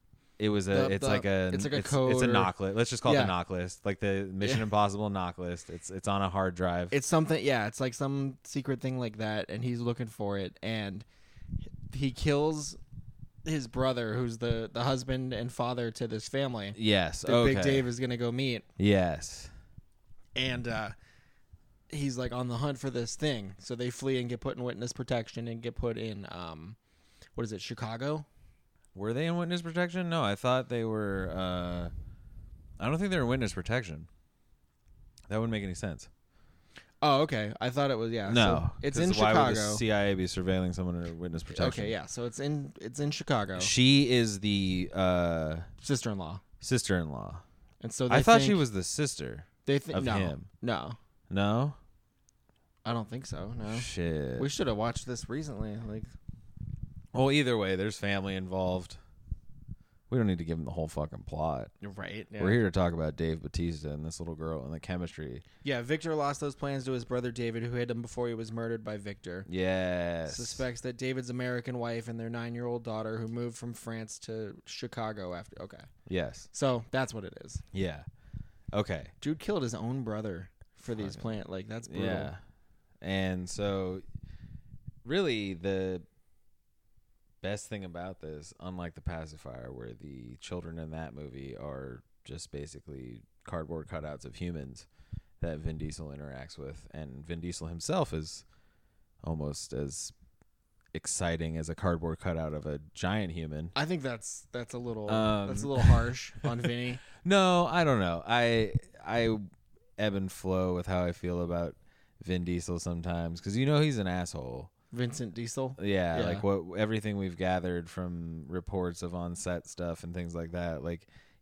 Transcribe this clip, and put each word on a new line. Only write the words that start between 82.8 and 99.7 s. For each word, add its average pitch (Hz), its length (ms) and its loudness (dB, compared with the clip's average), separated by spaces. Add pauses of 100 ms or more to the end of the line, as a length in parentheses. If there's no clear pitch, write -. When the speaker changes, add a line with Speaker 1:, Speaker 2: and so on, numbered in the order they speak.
Speaker 1:
And 92 480 0
so, 95 540 -2 (1000)
really, 117 500 0
the 92 480 0 (1400)
best 101 260 -4
thing 101 160 -8
about 87 360 -10
this, 78 400 -12
unlike 87 340 -8
The 76 60 -18
Pacifier, 76 720 -8
where 58 260 -12
the 64 420 -14
children 82 380 -8
in 80 120 -8
that 80 240 -8
movie 67 420 -12
are 67 460 -10 (220)
just - 280 -12
basically 69 680 -12 (220)
cardboard 80 440 -6
cutouts 76 380 -8
of 62 100 -14
humans 76 500 -8 (540)
that 80 180 -2
Vin 78 200 -2
Diesel 76 360 -6
interacts 69 440 -12
with, 69 320 -12
and 71 340 -10
Vin 82 160 -6
Diesel 85 280 -6
himself 85 440 -2
is 78 320 -6 (800)
almost 76 480 -4